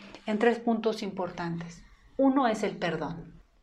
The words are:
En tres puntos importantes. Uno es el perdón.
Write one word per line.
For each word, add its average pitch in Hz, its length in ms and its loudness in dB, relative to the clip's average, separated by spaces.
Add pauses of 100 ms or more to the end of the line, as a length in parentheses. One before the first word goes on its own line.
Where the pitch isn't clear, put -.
(260)
En 208 140 0
tres 233 200 6
puntos 220 440 0
importantes. 170 800 -6 (340)
Uno 269 300 6
es 220 160 0
el 180 140 -2
perdón. 156 600 -4 (240)